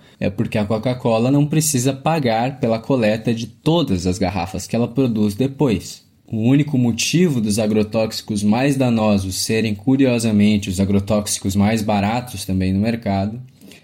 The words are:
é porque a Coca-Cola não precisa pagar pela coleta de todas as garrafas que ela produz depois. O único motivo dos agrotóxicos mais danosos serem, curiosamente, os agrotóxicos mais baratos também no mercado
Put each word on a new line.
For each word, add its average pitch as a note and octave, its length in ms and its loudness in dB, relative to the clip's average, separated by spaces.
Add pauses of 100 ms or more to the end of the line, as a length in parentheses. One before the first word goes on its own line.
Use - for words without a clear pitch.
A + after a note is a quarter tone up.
(180)
é G2 120 -2
porque G#2 280 -4
a G#2 60 0
Coca-Cola A#2 680 0
não C#3+ 160 4
precisa C#3+ 460 0
pagar C3+ 680 -2
pela A2+ 180 0
coleta A2+ 540 0
de A2+ 120 -4
todas B2+ 640 -2
as F#2 100 -2
garrafas F#2 480 -4
que - 80 -6
ela A#2 140 0
produz A2 480 0
depois. B2+ 720 -2 (220)
O A2 120 -4
único C#3+ 360 2
motivo C3 640 2
dos G#2 180 0
agrotóxicos G#2+ 840 -2
mais B2 320 2
danosos G#2+ 600 2
serem, A2 380 -2
curiosamente, A2 960 2
os F2+ 80 -2
agrotóxicos G2+ 800 0
mais G#2 260 2
baratos G#2 600 -2
também F#2+ 300 -2
no F#2+ 80 0
mercado A2 600 -2 (420)